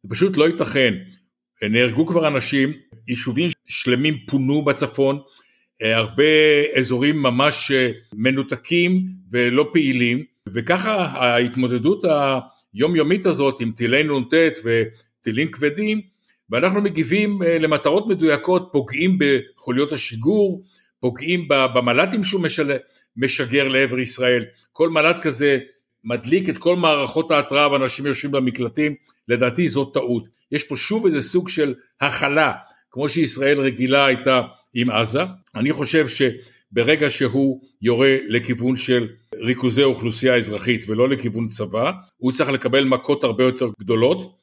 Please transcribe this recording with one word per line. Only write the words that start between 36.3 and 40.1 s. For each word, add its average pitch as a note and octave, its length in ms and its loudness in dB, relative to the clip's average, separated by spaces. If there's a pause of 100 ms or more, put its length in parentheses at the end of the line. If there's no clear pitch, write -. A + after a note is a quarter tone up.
שהוא C3 520 0 (200)
יורה A#2+ 360 4 (100)
לכיוון A#2+ 480 -2
של B2 320 0 (280)
ריכוזי A#2+ 480 0
אוכלוסייה B2 520 0